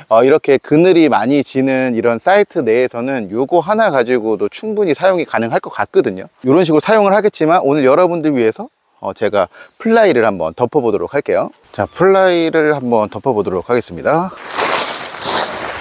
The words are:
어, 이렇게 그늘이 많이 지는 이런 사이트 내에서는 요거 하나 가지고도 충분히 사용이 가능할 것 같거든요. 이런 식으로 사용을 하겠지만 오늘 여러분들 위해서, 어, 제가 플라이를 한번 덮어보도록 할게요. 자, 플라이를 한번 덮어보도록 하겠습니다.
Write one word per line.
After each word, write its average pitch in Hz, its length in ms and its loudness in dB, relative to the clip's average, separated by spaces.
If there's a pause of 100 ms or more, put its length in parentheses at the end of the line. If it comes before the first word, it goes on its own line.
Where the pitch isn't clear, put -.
어, 113 160 4
이렇게 139 340 4
그늘이 165 500 4
많이 123 360 0
지는 131 500 -2
이런 113 240 0
사이트 196 400 0
내에서는 123 720 -2
요거 135 300 0
하나 208 320 0
가지고도 110 560 0
충분히 208 440 -4
사용이 180 320 0
가능할 117 360 -2
것 - 100 -12
같거든요. 101 540 -4 (180)
이런 151 220 2
식으로 156 160 2
사용을 202 340 2
하겠지만 185 480 0
오늘 143 220 0
여러분들 156 520 2
위해서, 120 320 -2 (300)
어, 98 160 -8
제가 101 320 0 (320)
플라이를 202 480 2
한번 85 280 -2
덮어보도록 117 600 -2
할게요. 110 360 -2 (200)
자, 101 160 -4
플라이를 170 880 2
한번 120 340 0
덮어보도록 101 600 -4
하겠습니다. 120 580 -2 (1500)